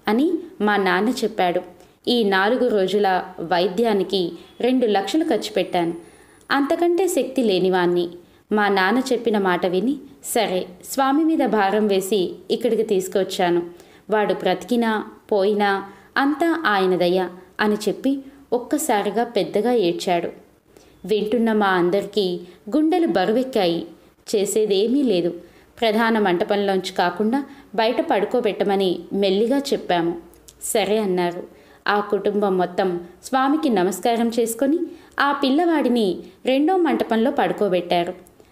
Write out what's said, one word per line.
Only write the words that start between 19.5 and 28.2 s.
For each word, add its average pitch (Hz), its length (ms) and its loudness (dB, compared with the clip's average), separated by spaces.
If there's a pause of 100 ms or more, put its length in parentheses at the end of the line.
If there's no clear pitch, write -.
ఏడ్చాడు. 175 580 0 (760)
వింటున్న 214 480 0
మా 214 140 2
అందరికీ 185 720 0 (360)
గుండెలు 330 320 2
బరువెక్కాయి. 202 800 0 (480)
చేసేదేమీ 214 680 2
లేదు. 175 300 0 (480)
ప్రధాన 226 380 2
మంటపంలోంచి 190 760 0
కాకుండా 214 520 0 (300)
బయట 226 260 0
పడుకోబెట్టమని 202 1000 0 (140)